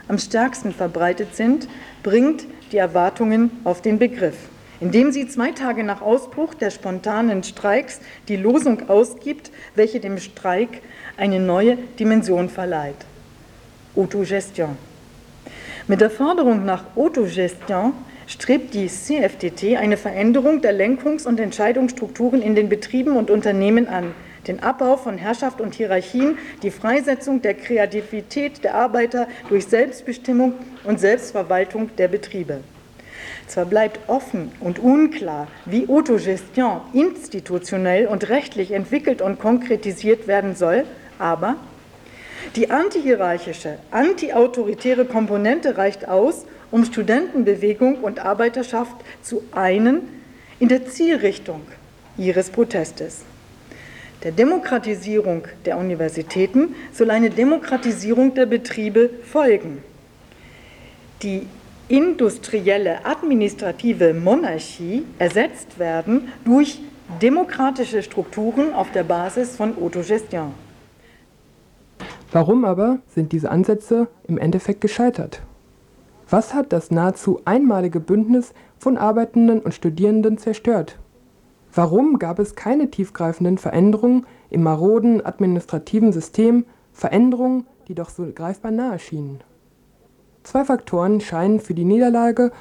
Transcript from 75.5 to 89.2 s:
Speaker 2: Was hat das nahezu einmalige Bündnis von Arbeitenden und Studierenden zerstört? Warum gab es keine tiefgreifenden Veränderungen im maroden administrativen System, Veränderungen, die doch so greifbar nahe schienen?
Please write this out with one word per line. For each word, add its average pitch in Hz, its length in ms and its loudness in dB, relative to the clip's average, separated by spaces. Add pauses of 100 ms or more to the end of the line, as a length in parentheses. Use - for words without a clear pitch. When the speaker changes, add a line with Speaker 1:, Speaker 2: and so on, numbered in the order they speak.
Speaker 2:
Was 208 240 2
hat 277 180 -2
das 170 200 -2
nahezu 180 520 0
einmalige 190 560 2
Bündnis 220 540 2 (260)
von 262 180 2
Arbeitenden 226 640 4
und 170 140 -4
Studierenden 214 640 2
zerstört? 220 600 -2 (760)
Warum 208 460 4
gab 175 200 -4
es 208 160 -4
keine 277 340 0
tiefgreifenden 180 680 -2
Veränderungen 214 680 2 (240)
im 165 140 0
maroden 202 640 4
administrativen 185 880 0
System, 226 520 2 (280)
Veränderungen, 247 720 2 (240)
die 180 60 -12
doch 170 140 -8
so 175 240 -10
greifbar 190 380 -8
nahe 226 280 -4
schienen? 143 420 -10 (1000)